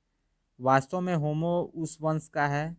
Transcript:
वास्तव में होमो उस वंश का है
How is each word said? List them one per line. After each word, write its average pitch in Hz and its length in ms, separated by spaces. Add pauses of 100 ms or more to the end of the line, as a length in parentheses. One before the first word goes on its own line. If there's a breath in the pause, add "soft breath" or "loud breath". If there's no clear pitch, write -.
(600)
वास्तव 135 400
में 180 140
होमो 160 600
उस 160 260
वंश 156 280
का 147 180
है 151 320